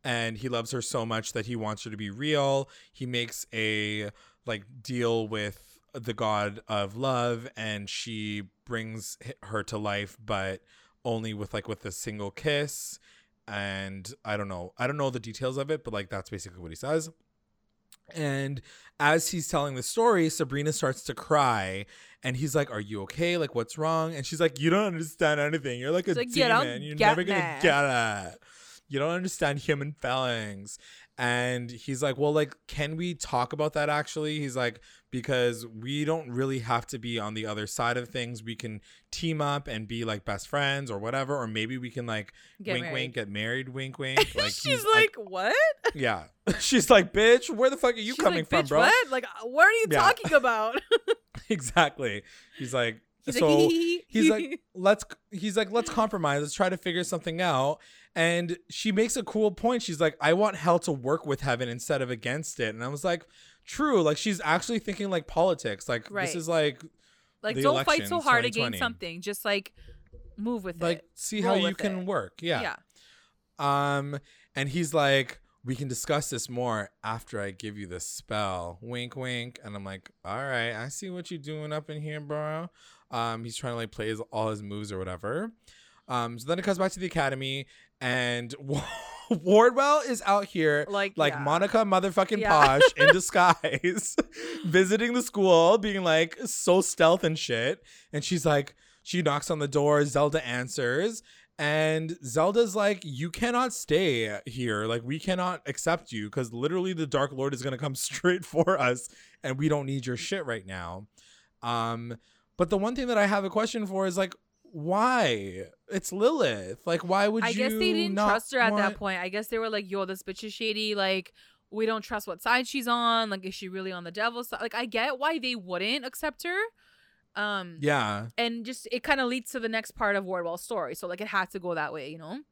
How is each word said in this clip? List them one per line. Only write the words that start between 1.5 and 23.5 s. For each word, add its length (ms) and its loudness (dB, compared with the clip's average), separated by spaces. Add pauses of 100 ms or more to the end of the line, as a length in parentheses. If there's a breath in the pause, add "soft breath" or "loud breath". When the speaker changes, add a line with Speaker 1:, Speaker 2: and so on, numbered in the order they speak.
Speaker 1:
wants 300 -6
her 60 -8
to 60 -10
be 120 -6
real. 600 2 (220 loud breath)
He 140 -10
makes 480 -4
a, 560 -2 (360 soft breath)
like, 200 -6 (160)
deal 460 0
with 520 -6 (140)
the 200 -8
god 540 0
of 300 -2
love. 580 0
And 340 -6
she 540 -6 (220)
brings 600 -8
h-, 180 -12
her 200 -4
to 140 -6
life, 460 -4
but 380 -4 (440 soft breath)
only 280 -2
with, 200 -8
like, 160 -6
with 160 -8
a 60 -6
single 400 -8
kiss. 680 -4 (480 soft breath)
And 640 -6 (140)
I 120 -2
don't 100 -4
know. 300 -10
I 100 -2
don't 100 -2
know 140 0
the 80 -6
details 380 -6
of 120 -6
it, 140 -4
but, 100 -8
like, 160 -6
that's 220 -8
basically 280 -12
what 120 -12
he 40 -12
says. 360 -2 (1000)
And 480 -4 (380 loud breath)
as 300 4
he's 180 -4
telling 280 0
the 80 -6
story, 460 4
Sabrina 440 -2
starts 300 -2
to 100 -8
cry. 720 2 (380 loud breath)
And 140 -2
he's 180 -4
like, 160 2
"Are 80 -6
you 240 -6
okay? 340 -2
Like, 160 -2